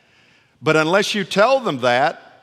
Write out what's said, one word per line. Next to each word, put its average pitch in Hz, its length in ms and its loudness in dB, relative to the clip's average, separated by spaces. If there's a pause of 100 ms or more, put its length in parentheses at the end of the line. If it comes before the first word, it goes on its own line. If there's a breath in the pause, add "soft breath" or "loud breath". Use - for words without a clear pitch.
(640 soft breath)
But 151 140 2
unless 170 380 0
you 202 100 -4
tell 254 360 0
them 165 200 -6
that, 127 400 0 (220)